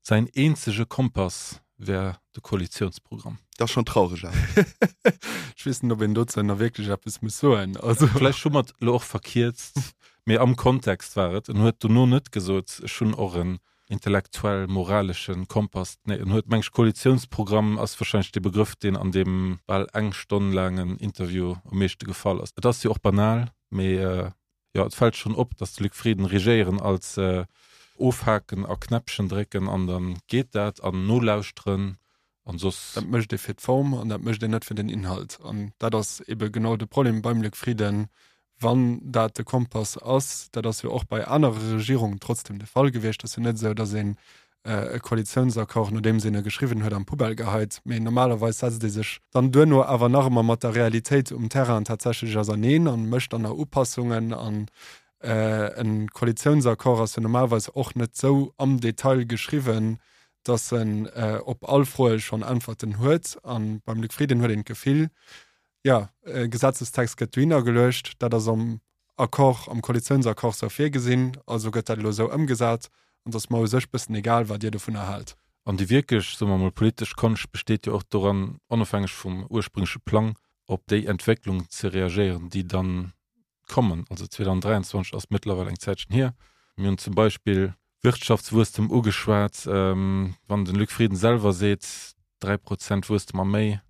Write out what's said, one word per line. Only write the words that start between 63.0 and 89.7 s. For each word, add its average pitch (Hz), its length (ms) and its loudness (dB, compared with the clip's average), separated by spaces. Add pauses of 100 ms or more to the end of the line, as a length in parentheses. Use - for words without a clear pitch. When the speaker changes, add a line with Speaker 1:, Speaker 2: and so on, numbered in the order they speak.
Speaker 3:
Und 107 420 -6
beim 113 180 -4
Luc 113 100 -6
Frieden 135 300 2
hat 120 80 2
ein 107 140 -2
Gefühl, 143 460 0 (760)
ja, 113 240 4 (120)
äh, 131 260 -4
Gesetzestext 123 680 0
geht - 200 -4
wieder 147 260 4
gelöscht, 120 560 2
da 120 100 -2
das 113 200 0
am 113 320 -2 (360)
Akkord, 131 520 2
am 120 120 -4
Koalitionsakkord 117 760 0
so - 140 -6
viel 151 220 0
gesehen, 127 460 0 (100)
also 110 260 -4
wird 113 160 -2
das 107 280 -2
so - 140 0
umgesetzt 120 600 0 (340)
und 113 100 -8
das 110 140 -6
mal 117 180 2
sich 123 200 2
ein - 40 -20
bisschen 117 240 -6
egal, 110 340 2
was 104 140 -6
ihr 110 80 -2
davon 107 240 -6
erhält. 101 420 -8 (280)
Speaker 1:
Und 98 160 -2
die 95 80 0
wirklich, 120 480 2
sagen 101 160 2
wir 92 60 4
mal, 92 120 2
politisch 110 460 0
Konst - 360 0
besteht - 340 -2
ja 110 80 -2
auch 95 80 -2
daran, 101 560 0 (100)
unabhängig 101 440 -2
vom 92 340 -8
ursprünglichen 104 580 -4
Plan, 110 300 2 (320)
auf 92 140 -4 (100)
die 104 160 2
Entwicklung 95 640 -2
zu 95 220 -6
reagieren, 92 580 -2
die 95 160 -4
dann 92 460 -2 (560)
kommen. 90 420 0
Also 92 160 -10
zweitausenddreiundzwanzig 95 880 -2
ist 95 160 -10
mittlerweile 95 400 -2
ein 92 80 -8
Zeitchen - 340 -6
hier. 123 220 2 (420)
Wir 98 120 -2
haben 95 100 0
zum 104 160 -8
Beispiel 98 600 2 (260)
Wirtschaftswurstem 113 920 2
ugeschwärzt, 107 800 0